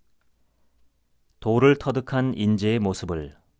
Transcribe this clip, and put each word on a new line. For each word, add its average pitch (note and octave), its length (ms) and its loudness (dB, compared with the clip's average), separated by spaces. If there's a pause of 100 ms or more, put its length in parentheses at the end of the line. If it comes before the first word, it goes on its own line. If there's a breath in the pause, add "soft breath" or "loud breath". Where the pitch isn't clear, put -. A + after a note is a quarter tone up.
(1400)
돌을 B2+ 360 4
터득한 B2+ 580 -4
인재의 G#2 440 0
모습을 F2 580 -4 (220)